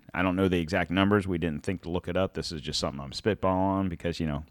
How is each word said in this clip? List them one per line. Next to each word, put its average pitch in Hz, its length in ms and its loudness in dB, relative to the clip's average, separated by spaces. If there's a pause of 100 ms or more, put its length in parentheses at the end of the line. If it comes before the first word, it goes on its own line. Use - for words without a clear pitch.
(160)
I 90 80 0
don't 90 120 2
know 95 120 4
the 90 120 4
exact 87 300 0
numbers. 98 380 4
We 92 100 0
didn't 80 260 -2
think 92 200 -4
to 82 80 -8
look 87 160 -2
it 87 100 -2
up. 185 160 2
This 82 180 -6
is 78 100 -8
just 73 180 -4
something 69 200 -4
I'm 69 120 -10
spitballing 95 420 0
on 95 360 2
because, 85 300 -4
you 82 60 0
know, 76 260 -2